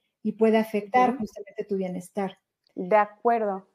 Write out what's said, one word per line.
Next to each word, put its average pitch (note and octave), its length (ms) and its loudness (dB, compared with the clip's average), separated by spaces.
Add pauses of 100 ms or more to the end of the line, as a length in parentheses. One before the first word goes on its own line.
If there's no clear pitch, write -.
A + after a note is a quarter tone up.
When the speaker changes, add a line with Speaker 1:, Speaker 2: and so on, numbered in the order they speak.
(220)
Speaker 1:
y G#3+ 120 -4
puede A3 240 4
afectar A3 540 2
Speaker 2:
Ujú. C4+ 80 -6
Speaker 1:
justamente G#3 440 -10
tu G3 140 -4
bienestar. F#3 600 -6 (380)
Speaker 2:
De F#3+ 220 0
acuerdo. G#3 760 -2